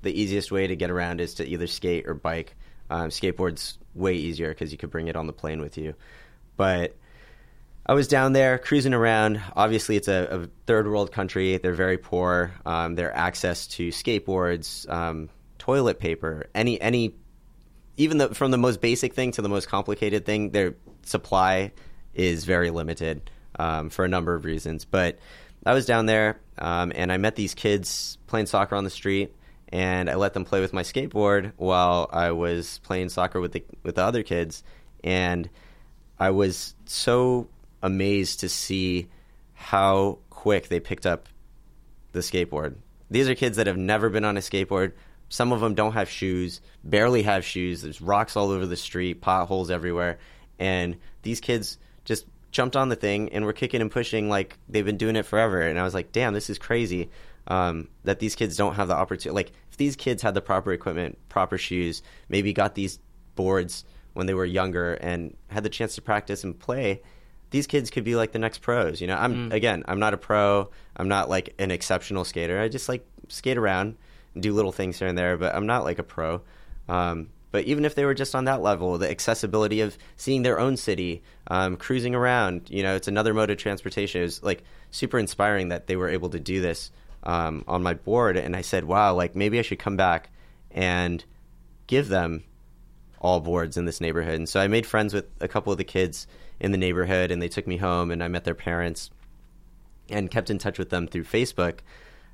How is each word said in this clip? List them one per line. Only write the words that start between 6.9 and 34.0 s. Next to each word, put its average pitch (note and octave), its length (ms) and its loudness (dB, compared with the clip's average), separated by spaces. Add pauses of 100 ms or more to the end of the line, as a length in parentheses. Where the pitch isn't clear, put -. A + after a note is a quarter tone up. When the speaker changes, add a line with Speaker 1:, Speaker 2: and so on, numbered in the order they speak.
Speaker 1:
I - 80 4
was C#3 140 4
down C3+ 240 6
there C3 260 6
cruising C3+ 360 4
around. A2 480 4 (140)
Obviously, A2 420 4
it's G2+ 100 -2
a, F#2 240 2
a E2+ 180 -4 (160)
third G#2+ 220 4
world G2+ 240 0
country. F#2+ 460 0
They're F2+ 160 0
very F#2 240 2
poor. F2+ 560 2 (120)
Um, E2+ 300 -2
their E2 180 -2
access F2 540 -2
to E2+ 220 -4
skateboards, F2+ 1000 -2
um, E2 400 -4 (280)
toilet B2+ 420 2
paper, D#2+ 560 -4
any, A2+ 240 2
any, A#2 360 0 (800)
even D#3 200 4
the, C#3 160 4
from C3+ 180 2
the B2+ 60 4
most A#2+ 220 4
basic A#2+ 340 2
thing B2+ 200 0
to - 80 -4
the G2+ 80 0
most G2+ 180 0
complicated G#2 580 0
thing, G#2+ 260 0
their F#2+ 240 2 (280)
supply F#2+ 720 2 (400)
is E2+ 320 0
very F2 260 4
limited, D#2+ 580 -4 (300)
um, D#2+ 300 -2
for F#2 160 0
a - 20 2
number F2 280 0
of D2+ 100 -4
reasons. D#2+ 400 -4
But F2+ 340 2 (460)
I A#2+ 80 6
was C3 120 4
down A2+ 200 4
there, A2 340 4 (180)
um, F2 380 0
and F2+ 160 0
I F#2 60 2
met G#2 180 2
these G2+ 180 -2
kids - 640 -2 (100)
playing A2 180 0
soccer G2+ 300 2
on G2 100 0
the F#2+ 40 -4
street, G2 440 0 (360)
and F#2 400 0
I C2+ 60 0
let G2 180 2
them F#2 120 -4
play G2 160 0
with F#2+ 100 0
my F#2 120 -2
skateboard G2+ 720 0
while F2+ 560 4
I E2+ 180 2
was E2+ 520 -2
playing F#2 260 -2
soccer F#2 320 -2
with F2 100 -4
the, - 120 -6 (200)
with F2 120 -4
the F2+ 80 2